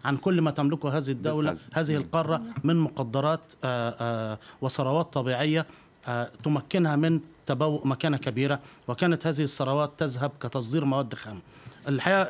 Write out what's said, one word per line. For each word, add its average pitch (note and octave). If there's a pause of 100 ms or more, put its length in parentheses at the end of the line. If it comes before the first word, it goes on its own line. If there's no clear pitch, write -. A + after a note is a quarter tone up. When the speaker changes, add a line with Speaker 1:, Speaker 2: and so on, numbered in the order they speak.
Speaker 1:
عن C3+
كل F3+
ما D#3
تملكه D3
هذه C#3
الدولة، D3+
Speaker 2:
بالفعل. -
Speaker 1:
هذه D#3
القارة، D#3 (220)
من E3
مقدرات، C#3+ (240)
آه، A#2+
آه، A2 (220)
وثروات C#3
طبيعية، C#3+ (420)
آه، A#2+ (140)
تمكنها D3+
من D#3+ (260)
تبوء D3
مكانة C#3
كبيرة، C3+ (280)
وكانت E3
هذه D#3
الثروات C#3+
تذهب C#3 (100)
كتصدير B2+
مواد C3+
خام. G#2 (460)
الحقيقة، F3+